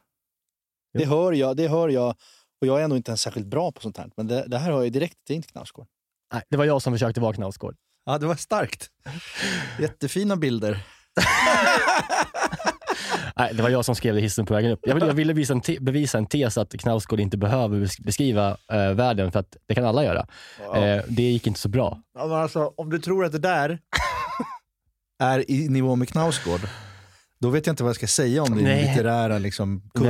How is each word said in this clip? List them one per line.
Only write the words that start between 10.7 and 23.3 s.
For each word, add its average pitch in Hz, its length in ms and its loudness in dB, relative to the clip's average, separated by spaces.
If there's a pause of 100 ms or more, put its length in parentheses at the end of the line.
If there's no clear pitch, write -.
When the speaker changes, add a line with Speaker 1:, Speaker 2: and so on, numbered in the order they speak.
Speaker 2:
<laughs> - 0 - (2500)
Speaker 1:
Nej, 117 180 0
det 113 80 0
var 120 80 4
jag 123 140 2
som 123 100 0
skrev 110 200 0
det 107 60 2
i - 20 2
hissen 107 240 0
på 107 80 0
vägen 113 160 2
upp. 110 120 -2
Jag 127 120 2
ville, 165 120 2
jag 147 80 2
ville 156 180 2
visa 143 200 0
en 127 80 2
te-, 160 200 -4
bevisa 131 380 0
en 107 80 0
tes 131 320 0
att 104 220 -2
Knausgård 113 400 0
inte 104 160 0
behöver 104 440 0
bes-, 98 220 -4
beskriva, 104 480 2 (220)
eh, 98 200 2
världen 101 400 0
för 107 80 0
att - 160 -8 (100)
det 110 80 0
kan 123 100 0
alla 120 200 2
göra. 87 220 0 (400)
Speaker 2:
Wow. 98 100 -2
Speaker 1:
Eh, 101 320 2
det 117 140 0
gick 120 240 2
inte 107 140 -2
så - 80 -2
bra. 113 320 0 (140)
Speaker 2:
Ja, 131 120 -6
men 160 100 -2
alltså, 160 400 -2
om 156 140 -8
du 170 80 0
tror 185 260 0
att 160 80 -2